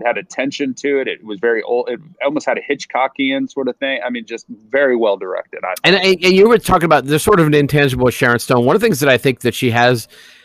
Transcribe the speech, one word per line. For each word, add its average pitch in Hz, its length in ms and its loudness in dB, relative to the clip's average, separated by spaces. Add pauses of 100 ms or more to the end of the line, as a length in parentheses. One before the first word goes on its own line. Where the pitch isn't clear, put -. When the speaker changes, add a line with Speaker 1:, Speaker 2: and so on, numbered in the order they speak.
Speaker 1:
had 117 140 -2
a 98 40 -6
tension 135 520 -6
to 139 260 -2
it. 123 80 -6
It 90 160 -10
was 104 160 -12
very 113 220 0
old. 123 260 -4
It 120 120 -8 (220)
almost 143 220 -4
had 131 140 -2
a - 20 -6
Hitchcockian 135 920 -4
sort 135 180 -6
of 120 100 -6
thing. 135 260 -4
I 123 60 -6
mean, 120 160 -10
just 113 220 -12
very 123 460 0
well-directed, 98 720 -4
I 92 100 -6 (100)
Speaker 2:
And, 175 120 4
Speaker 1:
thought. 185 80 -2
Speaker 2:
and, 185 200 0
and 185 100 4
you 196 160 6
were 233 80 6
talking 180 260 0
about, 147 220 2
there's 147 160 0
sort 208 180 4
of 156 60 4
an 147 80 2
intangible 139 500 2
with 120 100 2
Sharon 120 240 2
Stone. 123 280 0
One 156 100 4
of 202 60 2
the 233 40 2
things 165 140 0
that 143 80 2
I 127 80 6
think 131 240 -2
that 117 140 -2
she 127 160 -2
has, 120 360 2 (380)